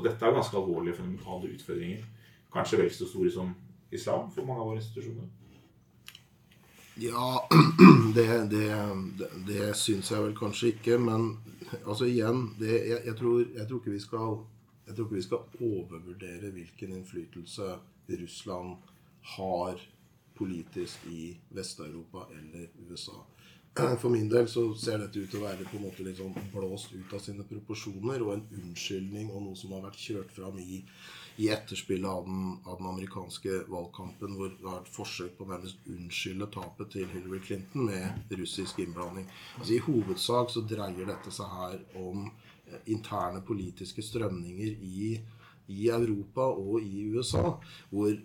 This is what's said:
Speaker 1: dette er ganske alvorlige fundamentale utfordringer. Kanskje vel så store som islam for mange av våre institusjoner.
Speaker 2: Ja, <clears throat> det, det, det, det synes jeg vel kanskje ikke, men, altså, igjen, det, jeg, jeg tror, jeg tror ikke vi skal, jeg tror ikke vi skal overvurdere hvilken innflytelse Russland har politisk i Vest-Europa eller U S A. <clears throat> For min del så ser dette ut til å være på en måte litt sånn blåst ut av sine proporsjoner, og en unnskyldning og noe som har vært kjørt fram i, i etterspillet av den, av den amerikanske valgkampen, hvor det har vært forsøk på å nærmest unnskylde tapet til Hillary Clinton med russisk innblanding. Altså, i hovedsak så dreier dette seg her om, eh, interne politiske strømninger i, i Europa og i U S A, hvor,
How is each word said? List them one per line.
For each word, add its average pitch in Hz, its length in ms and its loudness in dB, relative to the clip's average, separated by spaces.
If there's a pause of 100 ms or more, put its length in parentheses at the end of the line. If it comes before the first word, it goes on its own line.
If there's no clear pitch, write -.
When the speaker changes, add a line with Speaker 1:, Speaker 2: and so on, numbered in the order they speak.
Speaker 1:
dette 113 180 0
er 117 140 8
ganske - 180 0
alvorlige 85 460 0
fundamentale 92 560 -6
utfordringer. 90 480 -6 (440)
Kanskje - 300 2
vel 87 100 8
så - 160 -4
store 90 240 2
som 92 220 -2 (420)
islam - 400 -2
for 127 140 -4
mange 120 160 -4
av 110 80 -2
våre 110 80 -2
institusjoner. 117 480 -8 (1800)
Speaker 2:
Ja, 123 440 0 (280)
<clears throat> 117 400 12
det, 117 100 10 (240)
det, 104 140 4 (560)
det, - 80 -6 (180)
det 104 220 0 (100)
synes 98 320 0
jeg 107 140 0
vel 107 160 0
kanskje 110 320 2
ikke, 117 320 4
men, 110 300 2 (500)
altså, 107 260 0
igjen, 120 380 4 (120)
det, 110 140 2 (160)
jeg, 117 160 0
jeg 110 140 -4
tror, 120 240 6
jeg 110 240 -4
tror 120 160 -6
ikke 104 100 -2
vi 101 140 -4
skal, 110 320 -2 (480)
jeg 104 80 -14
tror 110 100 -2
ikke 104 140 -2
vi 90 80 -4
skal - 420 -4
overvurdere 90 880 -8
hvilken 92 420 -12
innflytelse 90 760 -10 (360)
Russland 90 840 -8 (400)
har 90 460 -2 (580)
politisk 87 720 -6
i 85 240 -10 (180)
Vest-Europa 85 800 -10
eller 78 320 -16 (220)
U 87 100 -14
S - 160 -12
A. 101 80 -16 (580)
<clears throat> 127 220 2
For 127 80 2
min 110 220 4
del 120 180 8
så 120 140 2 (100)
ser 110 300 -2
dette 101 180 -6
ut 95 80 -8
til 101 140 -6
å - 20 -4
være 95 240 -8
på 104 80 -8
en 101 80 -8
måte 92 180 -10
litt 92 140 -8
sånn 95 160 -8 (160)
blåst 95 480 -6
ut 92 160 -12
av 98 80 -8
sine 101 260 -10
proporsjoner, 107 800 -6
og 101 80 0
en 107 120 -6 (120)
unnskyldning 95 720 -6
og 98 160 -8
noe 92 140 -10
som 98 160 -10
har 95 100 -8
vært 101 160 -14
kjørt 98 320 -8
fram 95 300 -10
i, 92 180 -10 (580)
i 107 140 4
etterspillet 95 560 -2
av 92 160 -4
den, 95 300 -2 (100)
av 90 140 -10
den 92 100 -6
amerikanske 92 800 -6
valgkampen, 92 720 -10
hvor 95 160 -6
det 92 100 -16
har 92 140 -8
vært - 160 -16
forsøk 92 420 -8
på 101 80 -12
å 95 60 -10
nærmest 92 400 -10
unnskylde 92 640 -6
tapet 98 400 -10
til 92 180 -4
Hillary 92 320 -8
Clinton 101 460 -2
med 95 480 -4
russisk 90 420 -6
innblanding. 90 460 -6 (320)
Altså, 113 160 2
i 123 100 2
hovedsak 120 720 2
så 113 100 0
dreier 101 460 -4
dette 92 240 -10
seg 95 240 -8
her 92 160 -6 (240)
om, 92 260 -6 (400)
eh, - 140 -16 (160)
interne 95 500 -4
politiske 95 580 -6
strømninger 104 800 -4
i, 98 300 -4 (580)
i 98 140 -6 (100)
Europa 117 560 0
og 104 320 0
i 101 320 -6
U 120 80 2
S 123 160 -2
A, 170 160 4 (400)
hvor, 104 320 4